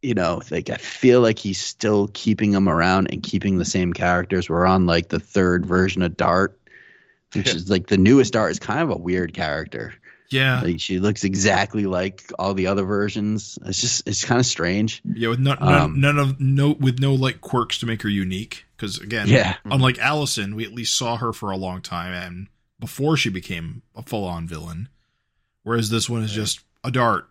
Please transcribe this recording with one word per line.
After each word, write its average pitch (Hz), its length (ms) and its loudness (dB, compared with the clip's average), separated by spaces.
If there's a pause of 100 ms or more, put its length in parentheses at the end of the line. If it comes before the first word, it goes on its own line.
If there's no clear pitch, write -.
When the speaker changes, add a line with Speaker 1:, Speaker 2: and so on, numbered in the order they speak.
Speaker 1:
you 127 120 -2
know, 85 360 0
like, 80 180 -4
I - 80 -4
feel - 460 4
like 110 160 4
he's 98 220 -4
still 104 520 0
keeping 107 400 0
them 98 160 4
around 90 420 2
and - 120 -8
keeping 95 340 -2
the 87 80 0
same 90 300 -2
characters. 90 560 0
We're 87 160 2
on, 92 200 6
like, 85 220 2
the 82 120 -2
third 90 440 2
version 92 380 2
of 85 160 -2
Dart, 92 400 0 (720)
which 98 160 -2
Speaker 2:
Yeah. 95 60 -2
Speaker 1:
is, 87 160 -6
like, 92 160 2
the 101 120 2
newest 123 360 6
Dart 107 180 2
is 98 60 -4
kind 117 220 -4
of 160 100 0
a 90 100 -2
weird 87 320 -2
character. 78 600 -6 (360)
Speaker 3:
Yeah. 131 300 2
Speaker 1:
Like, 85 200 -2
she 92 200 -2
looks 104 240 0
exactly 98 600 2
like 92 520 -4
all 98 160 -2
the 95 120 0
other 98 180 0
versions. 104 800 -2
It's - 160 -4
just, - 260 -2
it's - 180 -4
kinda 123 200 4
strange. 101 600 -2
Speaker 3:
Yeah, 113 240 -2
with 120 120 0
no, 135 140 2
none, - 200 2
Speaker 1:
Um, 147 260 2
Speaker 3:
none 147 180 4
of, 135 220 0
no, 139 320 4
with 131 280 0
no, 139 140 2
like, 131 260 0
quirks - 380 -2
to 120 80 -4
make 113 160 -4
her 110 80 -2
unique. 98 560 -4 (100)
'Cause 101 220 -8
again, 104 300 -4
Speaker 1:
Yeah. 107 280 4 (100)
Speaker 3:
unlike 131 320 2
Allison, 131 560 -2
we 110 100 -6
at 101 80 -14
least 117 220 -4
saw 127 240 -2
her 117 160 -4
for 101 160 -6
a 95 60 -2
long 92 260 -6
time 90 320 -8
and 90 320 -10 (320)
before 143 400 -2
she 127 100 0
became 87 540 -8 (120)
a 113 80 -16
full-on 87 460 -6
villain. 82 400 -10 (760)
Whereas 113 260 0
this 113 180 -2
one 117 140 -4
is 107 80 -4
Speaker 2:
Right. 107 140 -4
Speaker 3:
just - 160 -4 (220)
a - 80 -4
Dart 117 400 0